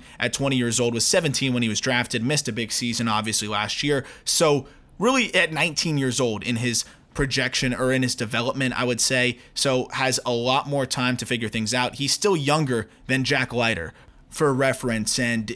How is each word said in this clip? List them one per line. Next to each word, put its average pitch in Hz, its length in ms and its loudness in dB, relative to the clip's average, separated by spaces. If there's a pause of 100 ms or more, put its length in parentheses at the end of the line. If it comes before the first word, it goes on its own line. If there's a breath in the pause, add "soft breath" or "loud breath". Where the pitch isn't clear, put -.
(180 loud breath)
at 123 140 0
twenty 135 240 0
years 120 240 0
old, 120 140 2
was 113 100 0
seventeen 143 480 2
when 120 100 0
he 117 60 0
was 104 120 -2
drafted, 123 440 0
missed 147 240 0
a 120 40 -4
big 110 200 -6
season, 117 340 -2
obviously, 107 420 0
last 104 340 -2
year. 143 240 0 (180 loud breath)
So 147 420 2 (320 loud breath)
really 220 360 2
at 170 180 4
nineteen 156 460 0
years 131 220 0
old 113 220 0
in 120 140 -2
his 117 300 -2 (260 loud breath)
projection 131 600 0
or 127 180 0
in 131 100 2
his 123 120 0
development, 120 680 -2
I 127 40 0
would 123 180 0
say, 123 360 2 (140)
so - 400 0
has 131 320 0
a 123 80 0
lot 127 340 2
more 139 200 -2
time 127 320 0
to 113 80 -4
figure 117 240 -2
things 110 240 -2
out. 127 220 0
He's 139 180 0
still 208 200 2
younger 143 540 0 (200 loud breath)
than 131 160 0
Jack 127 280 0
Leiter. 113 400 -2 (380 loud breath)
For 147 220 2
reference, 127 680 0
and 117 360 0